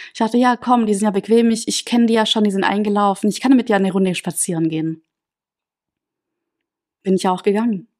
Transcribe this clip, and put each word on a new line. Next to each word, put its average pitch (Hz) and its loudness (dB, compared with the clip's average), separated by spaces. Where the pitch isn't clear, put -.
Ich - -8
dachte, 226 -2
„Ja, 247 2
komm, 240 0
die 208 0
sind 202 0
ja 208 2
bequem, 226 2
ich, 226 -4
ich - -6
kenn 240 2
die 226 0
ja 220 2
schon, 214 0
die 208 2
sind 190 -2
eingelaufen, 202 0
ich - -4
kann 254 2
damit 240 2
ja 202 4
eine 190 0
Runde 190 0
spazieren 165 -4
gehen.“ 160 -6
Bin 190 0
ich 185 -2
auch 185 -2
gegangen. 208 -2